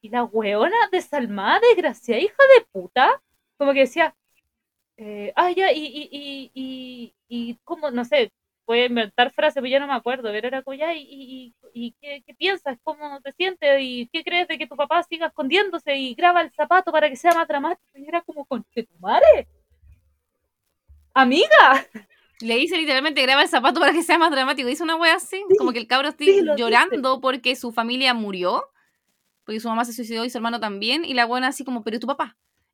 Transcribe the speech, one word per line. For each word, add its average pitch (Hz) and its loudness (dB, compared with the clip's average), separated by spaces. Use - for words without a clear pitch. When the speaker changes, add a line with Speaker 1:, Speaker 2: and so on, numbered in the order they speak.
Speaker 1:
y 220 -20
la 240 -2
weona 226 0
desalmada, 262 -2
desgraciada, 320 2
hija 427 0
de - 2
puta, 277 0
como 277 0
que 277 2
decía, 285 0
eh, 208 -12
"Ah, 359 2
ya, 370 0
y, 311 -2
y, 294 -12
y, 277 -14
y, 254 -14
y, 240 -10
¿cómo?", 311 -8
no 240 -4
sé, 240 0
puede 240 2
inventar 240 0
frases, 302 0
pero 240 -6
ya 269 2
no 285 -8
me 277 -4
acuerdo, 240 -6
pero 214 -6
era 262 -6
como, 269 -12
"Ya, 320 -4
y, 302 -14
y, 262 -20
y, 240 -10
y 233 -16
¿qué, 285 -16
qué 262 -20
piensas? 320 -6
¿Cómo 294 -10
te 277 -14
sientes? 330 0
¿Y 247 -8
qué 330 -6
crees 349 -2
de 320 -6
que 302 -8
tu 254 -18
papá 302 0
siga 330 -8
escondiéndose? 320 -2
Y 262 -6
graba 349 2
el 320 -6
zapato 349 0
para 302 2
que 269 -12
sea 339 2
más 330 0
dramático". 294 -4
Y 285 -18
era 339 -4
como, 302 -14
"Conchetumare, 233 2
amiga". 285 6
Speaker 2:
Le 226 -2
dice 320 0
literalmente, 294 0
"Graba 269 4
el 311 2
zapato 269 2
para 285 4
que 330 0
sea 330 2
más 330 4
dramático". 262 -2
Dice 294 -4
una 330 -2
wea 330 4
así, 359 -8
Speaker 1:
Sí, 381 6
Speaker 2:
como 392 0
que 226 -6
el 220 -10
cabro 269 0
esté - -8
Speaker 1:
sí, 392 6
lo 311 0
dice. 277 -2
Speaker 2:
llorando 262 2
porque 262 -2
su 240 -10
familia 247 -2
murió, 202 -2
porque 220 -8
su 233 -8
mamá 226 -2
se 233 -10
suicidó 226 -8
y 247 -6
su 240 -8
hermano 226 -6
también, 220 -4
y 269 -8
la 240 2
buena 254 -2
así 269 -8
como, 240 -6
"Pero 226 -6
tu 233 -10
papá, 277 -6